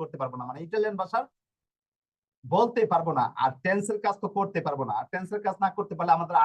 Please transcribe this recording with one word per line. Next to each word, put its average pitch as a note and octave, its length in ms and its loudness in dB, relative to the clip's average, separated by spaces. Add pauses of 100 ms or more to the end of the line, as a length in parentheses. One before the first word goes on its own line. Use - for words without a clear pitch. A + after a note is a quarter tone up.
করতে D#3 200 -8
পারবো B2+ 180 -6
না, B2 100 -8
মানে C#3 180 -10
ইতালিয়ান G#3+ 360 0
ভাষার A3+ 220 -2 (1300)
বলতে A#3 280 4 (100)
পারবো E3 260 2
না, B2 60 4 (180)
আর C3+ 80 4 (140)
টেন্সের G3+ 400 0
কাজ G3+ 180 0
তো G3 60 -4 (100)
করতে F#3 280 -2
পারবো C#3 220 -2
না। B2+ 120 -4
আর - 120 -8
টেন্সের F#3+ 340 -6
কাজ F#3+ 180 -2
না F#3+ 120 4
করতে G3+ 200 -6
পারলে E3+ 200 4
আমাদের E3+ 280 0